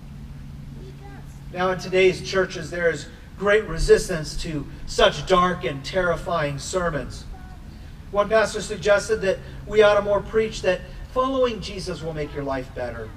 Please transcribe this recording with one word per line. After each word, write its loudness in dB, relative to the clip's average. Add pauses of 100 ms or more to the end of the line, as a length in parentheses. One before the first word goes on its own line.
(1500)
Now 2
in -2
today's 4
churches, 0
there 2
is -4 (320)
great 4
resistance 4
to -4 (220)
such 4
dark 4
and -6
terrifying -2
sermons. -4 (880)
One 4
pastor 4
suggested 2
that 2 (280)
we 6
ought 10
to 4
more 2
preach -2
that 2 (320)
following 2
Jesus -8
will -6
make -4
your -4
life -4
better -8